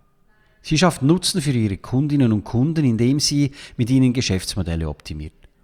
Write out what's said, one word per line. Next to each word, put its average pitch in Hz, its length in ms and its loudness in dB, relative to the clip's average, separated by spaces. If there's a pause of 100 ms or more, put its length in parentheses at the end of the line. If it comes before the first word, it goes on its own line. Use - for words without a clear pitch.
(600)
Sie - 160 -2
schafft 170 240 2
Nutzen 165 400 0
für 139 100 -2
ihre 110 260 0
Kundinnen 139 540 0
und 104 140 -2
Kunden, 151 400 0
indem 123 340 2
sie 143 320 0 (240)
mit 117 140 -2
ihnen 131 240 4
Geschäftsmodelle 87 760 -4
optimiert, 76 460 -10 (300)